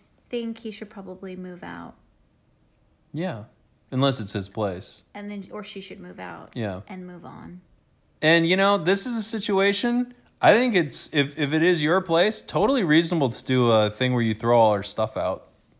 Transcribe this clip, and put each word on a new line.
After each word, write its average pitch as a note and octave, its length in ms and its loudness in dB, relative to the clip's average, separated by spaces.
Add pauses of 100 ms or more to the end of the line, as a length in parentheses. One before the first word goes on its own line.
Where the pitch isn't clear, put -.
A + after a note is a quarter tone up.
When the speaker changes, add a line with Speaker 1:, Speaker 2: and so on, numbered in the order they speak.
(280)
Speaker 1:
think A3+ 300 -6
he A3 120 -10
should G#3 180 -12
probably F#3 460 -14
move F3+ 280 -12
out. F3 320 -14 (1160)
Speaker 2:
Yeah, D3 340 -6 (460)
unless C3 280 2
it's G2+ 140 -8
his G2 140 -4
place. - 560 -6 (100)
Speaker 1:
And G#3 160 -12
then, G3+ 220 -10
or G#3 120 -10
she G3+ 180 -14
should F#3+ 180 -16
move F3+ 200 -16
out F3 340 -14
Speaker 2:
Yeah. G2+ 340 -6
Speaker 1:
and F#3 200 -14
move F3+ 180 -16
on. E3+ 360 -16 (600)
Speaker 2:
And, E3 260 4
you F3+ 80 2
know, G3 220 4
this F#3+ 280 0
is B3 100 -6
a A3 80 -4
situation G#3 880 0 (280)
I D#3 120 8
think A#3+ 220 4
it's, D#3 380 -2
if, C#3+ 240 0
if C#3+ 160 -2
it D#3+ 100 2
is F3 180 4
your D#3 200 2
place, F#3 400 0
totally A3 420 0
reasonable D#3+ 460 4
to - 140 -10
do B2 280 4
a G#2+ 180 6
thing B2+ 240 -2
where A#2+ 80 2
you A2 140 2
throw A#2 240 4
all A2 120 8
our G2+ 120 0
stuff - 340 -4
out. F2+ 300 -4 (320)